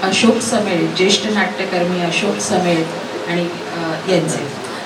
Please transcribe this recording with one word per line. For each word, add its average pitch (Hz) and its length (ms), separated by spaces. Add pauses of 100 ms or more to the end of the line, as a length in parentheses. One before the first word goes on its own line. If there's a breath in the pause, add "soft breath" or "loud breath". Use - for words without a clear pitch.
अशोक 226 380
समेळ, 185 540
ज्येष्ठ 202 320
नाट्यकर्मी 180 760
अशोक 202 380
समेळ 180 380 (500)
आणि, 175 220 (260)
अ, 165 360
यांचे. 156 520 (220 loud breath)